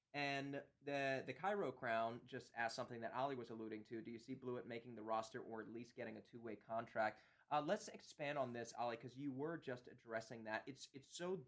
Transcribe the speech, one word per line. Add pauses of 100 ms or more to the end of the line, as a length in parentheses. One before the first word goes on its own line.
(140)
And (240)
the,
the
Cairo
Crown
just
asked
something
that
Ali
was
alluding
to.
Do
you
see
Blewett
making
the
roster
or
at
least
getting
a (100)
two-way (100)
contract? (280)
Uh,
let's
expand
on
this,
Ali,
'cause
you
were
just
addressing
that.
It's,
it's
so (120)